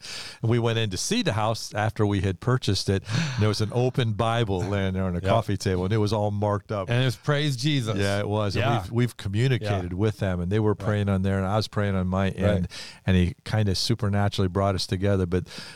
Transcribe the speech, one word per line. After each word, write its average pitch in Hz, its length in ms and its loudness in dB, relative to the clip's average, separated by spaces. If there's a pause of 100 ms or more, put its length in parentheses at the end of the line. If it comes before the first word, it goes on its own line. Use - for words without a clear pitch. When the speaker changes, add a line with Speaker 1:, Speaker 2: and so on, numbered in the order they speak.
(420)
Speaker 1:
And 113 100 2
we 120 80 4
went 113 180 2
in 110 120 0
to 92 80 -6
see 233 240 0
the 165 100 0
house 110 420 -2
after 107 320 0
we 101 140 2
had 95 220 0
purchased 120 480 0
it. 95 200 0
And 135 300 -2
there 107 80 4
was 104 140 0
an 104 100 -2
open 123 400 0
Bible 113 480 0
laying 98 340 0
there 95 120 0
on 90 100 -2
a 85 60 -2
Speaker 2:
Yep. - 20 -8
Speaker 1:
coffee 101 320 2
table, 92 300 0
and 101 80 0
it 110 60 2
was 104 120 2
all 104 200 0
marked 101 420 -2
up. 98 160 -4
Speaker 2:
And 120 120 2
it 131 40 2
was 123 100 0
praise 147 400 -2
Jesus. 117 420 0
Speaker 1:
Yeah, 101 220 2
it 104 80 -2
was. 104 300 0
And 117 80 2
Speaker 2:
Yeah. 113 160 2
Speaker 1:
we've, 98 100 -8
we've 117 260 0
communicated 101 760 0
Speaker 2:
Yeah. 87 40 -6
Speaker 1:
with 107 200 0
them, 90 240 -2
and 87 100 -2
they 107 80 2
were 107 120 2
Speaker 2:
Right. 98 140 0
Speaker 1:
praying 104 220 0
on 95 140 2
there, 98 160 0
and 95 100 0
I 101 80 0
was 107 140 0
praying 101 260 -2
on 92 120 0
my 95 180 0
Speaker 2:
Right. 95 120 -2
Speaker 1:
end, 92 300 2 (380)
and 95 100 4
he 87 200 4 (100)
kinda 107 280 0
supernaturally 101 760 0
brought 98 260 2
us 87 100 -2
together. 95 400 2
But 87 220 0 (280)